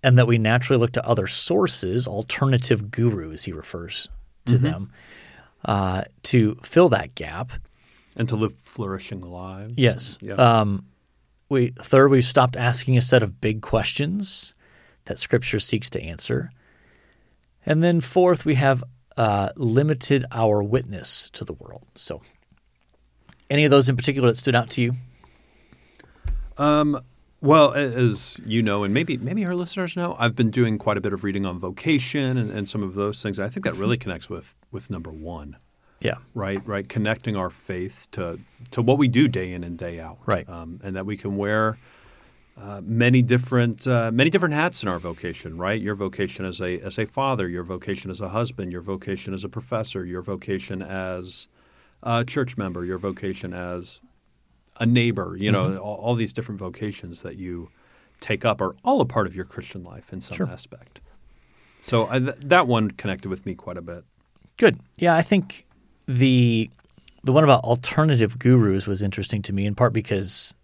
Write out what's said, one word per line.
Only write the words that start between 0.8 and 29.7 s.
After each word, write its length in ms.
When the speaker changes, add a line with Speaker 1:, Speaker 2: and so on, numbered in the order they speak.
Speaker 1:
to 140
other 200
sources, 800
alternative 840
gurus, 520
he 100
refers 560
to 100
Speaker 2:
Mm-hmm. 80
Speaker 1:
them, 280
uh, 380
to 400
fill 260
that 260
gap. 360
Speaker 2:
And 120
to 60
live 180
flourishing 680
lives. 560
Speaker 1:
Yes. 440
Speaker 2:
Yeah. 140
Speaker 1:
Um, 500
we, 180
third, 440
we've 140
stopped 320
asking 400
a 40
set 220
of 180
big 200
questions 920
that 140
Scripture 400
seeks 320
to 100
answer. 500
And 160
then 200
fourth, 440
we 100
have, 280
uh, 400
limited 760
our 300
witness 680
to 140
the 80
world. 320
So 260
any 160
of 60
those 180
in 60
particular 320
that 100
stood 180
out 160
to 100
you? 140
Speaker 2:
Um, 420
well, 320
a-, 40
as 680
you 180
know, 200
and 100
maybe, 240
maybe 280
our 100
listeners 400